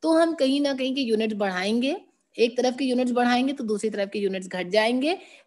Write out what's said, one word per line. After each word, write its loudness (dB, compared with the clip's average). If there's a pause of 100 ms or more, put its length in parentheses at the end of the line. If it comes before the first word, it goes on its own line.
तो 2
हम 4
कहीं 2
ना 0
कहीं -2
के -2
यूनिट 0
बढ़ाएंगे, -2 (400)
एक 2
तरफ 0
के -2
यूनिट्स 0
बढ़ाएंगे 2
तो -8
दूसरी -2
तरफ -4
के -6
यूनिट्स -4
घट -6
जाएंगे, 2 (280)